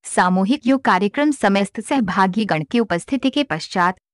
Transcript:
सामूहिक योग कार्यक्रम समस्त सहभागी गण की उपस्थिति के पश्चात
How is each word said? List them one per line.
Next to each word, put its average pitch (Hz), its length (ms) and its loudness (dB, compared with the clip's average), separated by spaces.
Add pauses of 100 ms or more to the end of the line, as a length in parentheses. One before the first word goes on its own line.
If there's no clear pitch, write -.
सामूहिक 190 600 0
योग 269 160 2
कार्यक्रम 208 480 2
समस्त 202 500 0
सहभागी 202 640 0
गण 160 200 -2
की 233 160 0
उपस्थिति 233 500 -2
के 294 120 -2
पश्चात 180 540 -2 (180)